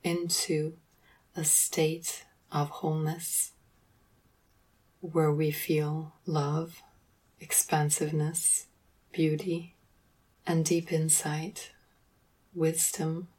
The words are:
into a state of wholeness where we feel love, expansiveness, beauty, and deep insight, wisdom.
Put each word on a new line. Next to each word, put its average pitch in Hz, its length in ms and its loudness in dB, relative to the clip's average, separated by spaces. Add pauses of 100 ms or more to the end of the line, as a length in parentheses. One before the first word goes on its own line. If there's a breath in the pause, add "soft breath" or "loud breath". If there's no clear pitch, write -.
into 170 680 0 (600 soft breath)
a 165 80 -4
state - 800 2 (260)
of 147 180 0
wholeness 156 800 -2 (1500)
where 160 300 2
we 151 200 2
feel 151 600 -2 (120)
love, 156 560 -2 (580)
expansiveness, 156 1300 0 (440)
beauty, 165 640 0 (720)
and 165 200 2
deep 170 260 0
insight, 160 800 -2 (840)
wisdom. 165 720 0 (120)